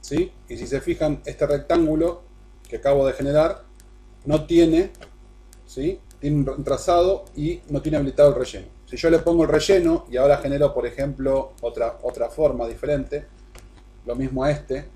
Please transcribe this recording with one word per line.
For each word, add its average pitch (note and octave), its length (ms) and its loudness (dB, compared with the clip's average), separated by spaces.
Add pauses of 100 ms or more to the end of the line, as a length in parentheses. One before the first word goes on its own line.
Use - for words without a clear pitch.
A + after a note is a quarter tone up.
¿sí? E3+ 320 -6 (160)
Y A#2 80 -14
si B2 100 -12
se C3+ 140 -4
fijan, D#3 460 -4
este D3 200 -4
rectángulo D#3+ 760 0 (460)
que A2+ 80 -12
acabo C#3 300 2
de C3 60 0
generar D3 520 0 (600)
no D3 220 0
tiene, E3+ 460 4 (760)
¿sí? D#3+ 340 -6 (200)
Tiene C#3+ 300 0
un C3+ 140 -8
trazado F3 600 0 (120)
y D#3 320 -6
no C#3+ 140 -4
tiene D3+ 160 -2
habilitado C#3+ 320 6
el C3 60 -2
relleno. B2 320 -8 (180)
Si B2+ 100 -14
yo E3 140 2
le E3 80 6
pongo E3+ 240 2
el D3 60 2
relleno E3 640 2
y B2 60 -6
ahora C#3 220 4
genero, C#3+ 340 0
por B2 140 -4
ejemplo, C3+ 760 -4
otra, A#2 420 -4
otra A#2+ 280 -6
forma C3 380 -2
diferente, C#3+ 580 -6 (800)
lo A#2+ 80 -6
mismo C3 300 -4
a D3 60 2
este C#3+ 460 -6